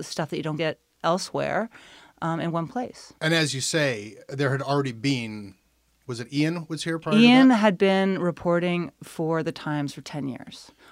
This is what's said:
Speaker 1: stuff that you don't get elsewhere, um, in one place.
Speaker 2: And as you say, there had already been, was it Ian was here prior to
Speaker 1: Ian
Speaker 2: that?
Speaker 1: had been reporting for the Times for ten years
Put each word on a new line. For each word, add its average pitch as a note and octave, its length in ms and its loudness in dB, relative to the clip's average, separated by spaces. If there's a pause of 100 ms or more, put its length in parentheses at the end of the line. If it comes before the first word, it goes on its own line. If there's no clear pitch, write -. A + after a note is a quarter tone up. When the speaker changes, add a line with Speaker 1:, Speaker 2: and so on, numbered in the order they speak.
Speaker 1:
stuff - 300 -6
that - 60 -6
you D#3 60 -4
don't D#3 140 -4
get D#3 240 -4 (240)
elsewhere, E3 680 -2 (520)
um, E3 180 -2
in E3 100 -2
one E3 160 -2
place. - 540 -10
Speaker 2:
And D#3+ 120 2
as D#3 220 2
you C3+ 60 -6
say, B2 560 -2 (120)
there C#3 220 -2
had C3+ 120 -2
already C#3 300 -2
been, A2 600 -4 (520)
was B2 120 -8
it A#2 140 -10
Ian D#3 360 0
was D#3 140 -8
here E3 160 -4
prior D#3+ 160 -2
to G#3+ 60 8
Speaker 1:
Ian B3+ 280 10
Speaker 2:
that? B3+ 80 8
Speaker 1:
had G#3 220 2
been F#3+ 400 2
reporting F3 720 0 (120)
for D#3+ 400 -2
the D#3 100 -4
Times D3 420 -4
for - 60 -14
ten C#3 280 -8
years - 440 -14 (200)